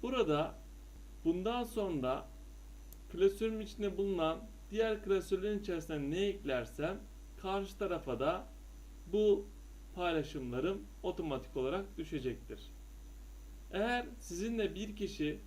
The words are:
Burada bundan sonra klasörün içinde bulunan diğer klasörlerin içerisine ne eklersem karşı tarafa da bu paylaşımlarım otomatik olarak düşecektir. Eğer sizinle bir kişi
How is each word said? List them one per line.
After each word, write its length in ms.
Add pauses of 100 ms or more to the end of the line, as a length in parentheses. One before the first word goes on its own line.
Burada 520 (680)
bundan 400
sonra 640 (840)
klasörün 480
içinde 360
bulunan 420 (320)
diğer 320
klasörlerin 560
içerisine 520
ne 160
eklersem 720 (420)
karşı 360
tarafa 420
da 280 (640)
bu 340 (480)
paylaşımlarım 880 (200)
otomatik 540
olarak 420
düşecektir. 600 (1120)
Eğer 340 (120)
sizinle 560
bir 220
kişi 500